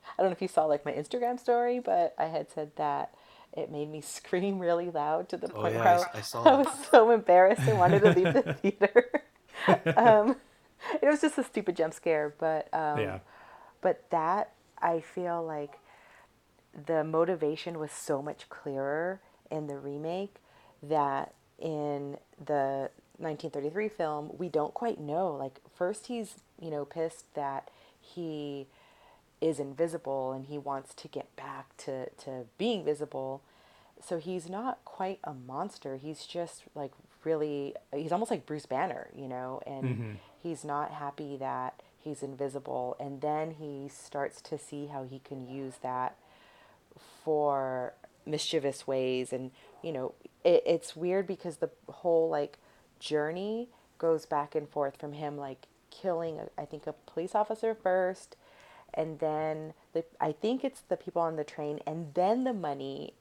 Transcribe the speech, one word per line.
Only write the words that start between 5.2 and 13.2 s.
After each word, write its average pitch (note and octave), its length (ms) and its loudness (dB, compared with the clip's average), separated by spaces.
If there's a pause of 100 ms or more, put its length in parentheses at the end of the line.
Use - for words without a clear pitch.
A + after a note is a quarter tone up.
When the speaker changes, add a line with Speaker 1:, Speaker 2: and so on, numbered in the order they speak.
Speaker 1:
to F3+ 80 -2
the - 160 -6
Speaker 2:
Oh, - 80 -2
Speaker 1:
point - 120 2
Speaker 2:
yeah, A2+ 60 2
Speaker 1:
where - 80 8
Speaker 2:
I F3 60 10
s-, F3+ 200 4
I A2 60 -6
saw A#2 220 -6
Speaker 1:
<laughs> - 40 6
I - 100 12
Speaker 2:
that. C#4 100 4
Speaker 1:
was - 240 -6
so A#3 200 12
embarrassed F#3 520 8
and G3+ 160 4
wanted F3+ 240 8
to G#3 80 10
leave F3+ 240 6
the C4+ 80 6
Speaker 3:
<laughs> D3+ 200 -4
Speaker 1:
theater. G#3 480 6 (560)
<laughs> E3 300 4
Um, A3 400 8 (640)
it - 60 4
was D4 140 6
just D4+ 180 2
a B3+ 60 0
stupid F#3 320 -2
jump D#3+ 180 0
scare, D3+ 440 0
but, D#3+ 360 -2
um, D3+ 240 0
Speaker 3:
Yeah. F#2+ 200 -2 (640)